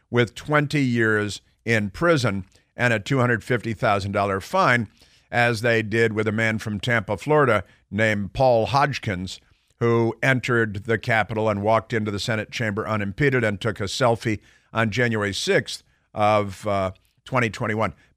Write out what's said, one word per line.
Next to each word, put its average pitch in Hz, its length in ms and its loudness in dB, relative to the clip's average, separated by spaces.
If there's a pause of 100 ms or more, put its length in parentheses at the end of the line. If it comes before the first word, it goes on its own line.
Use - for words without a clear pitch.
(100)
with 120 240 2
twenty 147 460 0
years 110 640 0 (220)
in 110 260 0
prison 120 560 0 (280)
and 120 200 0
a 110 40 0
two 135 200 -2
hundred 120 260 2
fifty 113 300 -2
thousand 101 380 0
dollar 98 280 0
fine, 123 480 0 (420)
as 120 300 2
they 113 220 2
did 113 320 0
with 107 120 -2
a 107 60 0
man 110 260 0
from 104 220 -6
Tampa, 110 380 -2
Florida, 135 460 2 (260)
named 104 420 0
Paul 120 340 4
Hodgkins, 107 720 -2 (380)
who 117 420 2
entered 117 640 0
the 113 140 0
Capitol 110 500 0
and 101 140 0
walked 110 300 0
into 107 180 -2
the 101 80 -4
Senate 107 320 -4
chamber 104 380 -4
unimpeded 110 560 0
and 104 160 -2
took 107 180 -4
a 107 60 -6
selfie 113 560 0 (320)
on 113 180 0
January 110 420 0
sixth - 520 -2 (300)
of, 104 520 0
uh, 98 240 0 (340)
twenty 120 260 0
twenty-one. 107 440 -2 (220)